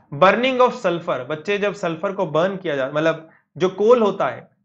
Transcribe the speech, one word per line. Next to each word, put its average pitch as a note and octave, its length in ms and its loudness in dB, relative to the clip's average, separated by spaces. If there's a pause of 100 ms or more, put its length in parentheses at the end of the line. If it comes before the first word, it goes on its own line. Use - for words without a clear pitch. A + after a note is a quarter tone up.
(140)
burning A3+ 460 4
of A#3+ 120 4
sulphur। E3+ 480 -4
बच्चे, D#3 380 -4
जब G3 160 -2
सल्फर E3+ 380 -4
को F#3+ 140 -4
बर्न E3+ 300 0
किया D#3+ 200 -4
जाता, C3+ 160 -4
मतलब D#3+ 380 -2 (260)
जो F3+ 120 2
कोल G#3+ 340 4
होता F3+ 260 0
है, A#2+ 220 -12 (140)